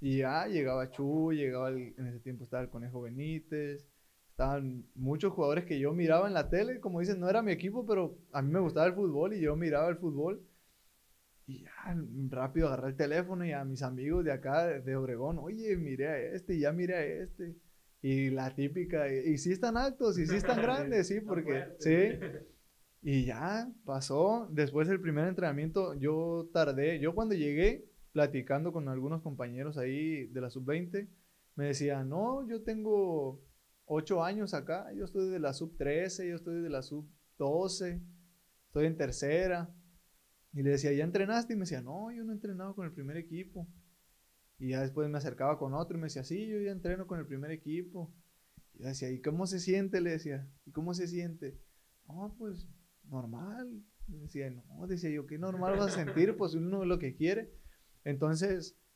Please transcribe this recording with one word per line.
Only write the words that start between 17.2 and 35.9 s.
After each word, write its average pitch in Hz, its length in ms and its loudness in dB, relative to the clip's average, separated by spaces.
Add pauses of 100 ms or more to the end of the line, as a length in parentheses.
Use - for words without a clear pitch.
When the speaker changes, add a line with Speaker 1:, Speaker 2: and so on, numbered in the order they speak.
Speaker 1:
Y 135 280 2
la 131 260 0
típica, 151 560 0
"Y, 135 200 2
y 151 60 4
sí 175 140 0
están 226 240 2
altos, 240 440 2
y 160 80 2
sí 175 80 2
están 226 260 4
Speaker 2:
<laughs> - 0 -
Speaker 1:
grandes", 247 460 2
sí, 202 80 0
Speaker 2:
Están 214 120 -2
Speaker 1:
porque, 170 160 0
Speaker 2:
fuertes. 135 400 -2
Speaker 1:
sí. 175 360 6 (840)
Y 135 240 2
ya, 185 460 -2 (140)
pasó. 156 680 2
Después 151 360 2
del 190 140 2
primer 160 260 2
entrenamiento, 160 680 0
yo 165 580 0
tardé, 147 460 4
yo 160 160 2
cuando 220 180 2
llegué, 165 520 4 (260)
platicando 143 640 2
con 156 160 -2
algunos 139 320 -2
compañeros 135 560 -6
ahí 139 500 -2
de 123 140 -4
la 123 80 -4
sub-veinte, 175 580 -2 (480)
me 143 120 -2
decía, 139 360 0
"No, 226 440 -2
yo 226 160 -4
tengo 202 800 2 (440)
ocho 160 380 2
años 202 300 -2
acá, 165 400 -4
yo 196 120 -4
estoy 190 240 0
de 185 100 -2
la 143 140 0
sub-trece, 165 760 -2